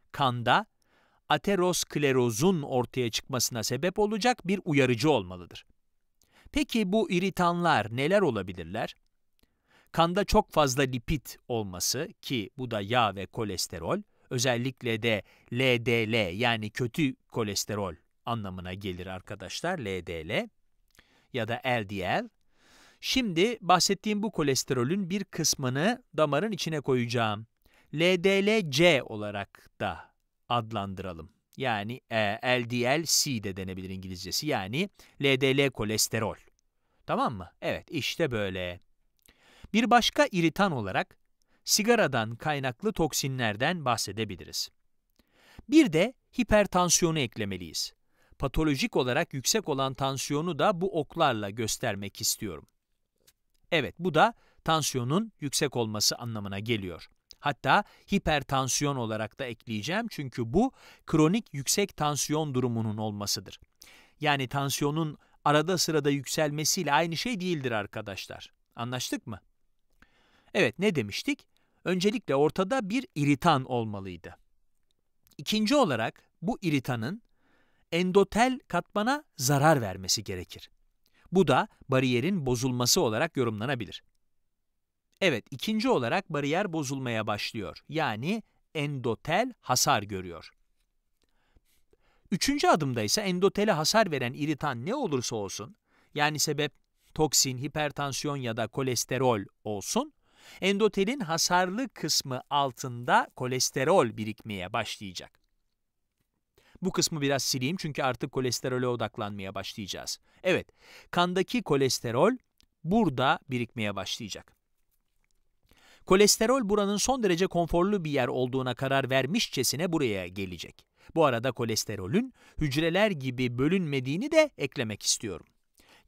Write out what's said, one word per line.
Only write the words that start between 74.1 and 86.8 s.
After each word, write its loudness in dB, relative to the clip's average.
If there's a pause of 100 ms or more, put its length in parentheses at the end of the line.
İkinci 2
olarak 2 (180)
bu -2
iritanın -2 (680)
endotel 4
katmana -2 (140)
zarar 4
vermesi -4
gerekir. -12 (640)
Bu 4
da 4 (220)
bariyerin 2
bozulması 2
olarak 0
yorumlanabilir. -4 (1200)
Evet, 0
ikinci -2
olarak 0
bariyer -2
bozulmaya -4